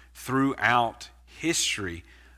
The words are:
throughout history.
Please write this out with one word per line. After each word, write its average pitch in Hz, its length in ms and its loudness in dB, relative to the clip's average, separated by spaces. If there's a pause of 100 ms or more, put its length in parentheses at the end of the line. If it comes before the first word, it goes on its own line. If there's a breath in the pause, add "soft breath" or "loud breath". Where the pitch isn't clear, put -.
(140 loud breath)
throughout 123 960 0 (160)
history. 98 800 -4 (340 soft breath)